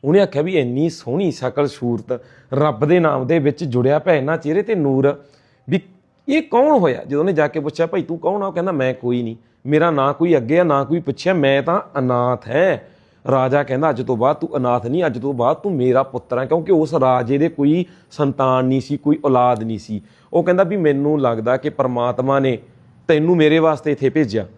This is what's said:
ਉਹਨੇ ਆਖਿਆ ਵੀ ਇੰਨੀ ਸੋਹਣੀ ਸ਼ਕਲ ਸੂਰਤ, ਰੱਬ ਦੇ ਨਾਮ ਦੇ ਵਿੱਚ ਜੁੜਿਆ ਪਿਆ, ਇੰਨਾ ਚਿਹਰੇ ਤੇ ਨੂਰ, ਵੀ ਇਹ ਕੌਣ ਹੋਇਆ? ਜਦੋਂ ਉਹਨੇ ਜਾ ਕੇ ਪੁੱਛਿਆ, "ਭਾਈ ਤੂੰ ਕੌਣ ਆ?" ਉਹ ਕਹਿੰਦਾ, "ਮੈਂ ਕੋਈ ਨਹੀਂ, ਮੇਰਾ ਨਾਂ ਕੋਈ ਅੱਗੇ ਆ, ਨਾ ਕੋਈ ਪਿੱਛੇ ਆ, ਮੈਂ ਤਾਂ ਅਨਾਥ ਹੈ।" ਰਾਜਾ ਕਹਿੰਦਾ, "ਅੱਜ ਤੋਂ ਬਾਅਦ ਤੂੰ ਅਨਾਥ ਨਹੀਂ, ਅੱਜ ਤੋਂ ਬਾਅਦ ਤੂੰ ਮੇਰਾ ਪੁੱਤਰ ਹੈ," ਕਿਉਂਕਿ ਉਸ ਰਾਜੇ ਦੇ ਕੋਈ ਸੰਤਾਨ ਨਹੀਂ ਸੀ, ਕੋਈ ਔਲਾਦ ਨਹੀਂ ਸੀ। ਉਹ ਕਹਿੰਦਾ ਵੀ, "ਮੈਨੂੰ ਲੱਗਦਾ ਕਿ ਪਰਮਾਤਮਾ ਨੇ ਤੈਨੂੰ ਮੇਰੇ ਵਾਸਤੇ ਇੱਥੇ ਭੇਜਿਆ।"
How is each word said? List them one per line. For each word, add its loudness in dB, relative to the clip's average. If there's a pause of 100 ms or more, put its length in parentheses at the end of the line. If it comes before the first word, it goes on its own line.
ਉਹਨੇ 4
ਆਖਿਆ 0
ਵੀ 0
ਇੰਨੀ 0
ਸੋਹਣੀ -4
ਸ਼ਕਲ -2
ਸੂਰਤ, -6 (340)
ਰੱਬ 0
ਦੇ 4
ਨਾਮ 0
ਦੇ 2
ਵਿੱਚ -2
ਜੁੜਿਆ 0
ਪਿਆ, 2
ਇੰਨਾ -2
ਚਿਹਰੇ -2
ਤੇ -2
ਨੂਰ, 0 (500)
ਵੀ 0 (480)
ਇਹ 2
ਕੌਣ 2
ਹੋਇਆ? 0
ਜਦੋਂ -2
ਉਹਨੇ 0
ਜਾ 2
ਕੇ -4
ਪੁੱਛਿਆ, -2
"ਭਾਈ -4
ਤੂੰ -8
ਕੌਣ -4
ਆ?" -4
ਉਹ -6
ਕਹਿੰਦਾ, -4
"ਮੈਂ -2
ਕੋਈ -4
ਨਹੀਂ, -8 (300)
ਮੇਰਾ 2
ਨਾਂ 0
ਕੋਈ 2
ਅੱਗੇ 2
ਆ, 4
ਨਾ 2
ਕੋਈ -2
ਪਿੱਛੇ -4
ਆ, 2
ਮੈਂ 2
ਤਾਂ 0 (180)
ਅਨਾਥ -2
ਹੈ।" 0 (420)
ਰਾਜਾ 2
ਕਹਿੰਦਾ, -2
"ਅੱਜ -4
ਤੋਂ -2
ਬਾਅਦ 2
ਤੂੰ -6
ਅਨਾਥ 0
ਨਹੀਂ, -2
ਅੱਜ -4
ਤੋਂ -6
ਬਾਅਦ 0
ਤੂੰ -6
ਮੇਰਾ 2
ਪੁੱਤਰ -6
ਹੈ," -4
ਕਿਉਂਕਿ 0
ਉਸ 0
ਰਾਜੇ 2
ਦੇ 2
ਕੋਈ 0 (240)
ਸੰਤਾਨ 0
ਨਹੀਂ 0
ਸੀ, -6
ਕੋਈ 0
ਔਲਾਦ 2
ਨਹੀਂ -6
ਸੀ। -10 (320)
ਉਹ 2
ਕਹਿੰਦਾ 2
ਵੀ, 0
"ਮੈਨੂੰ 0
ਲੱਗਦਾ 0
ਕਿ -4
ਪਰਮਾਤਮਾ -2
ਨੇ 0 (500)
ਤੈਨੂੰ 4
ਮੇਰੇ 4
ਵਾਸਤੇ 0
ਇੱਥੇ 0
ਭੇਜਿਆ।" 0 (120)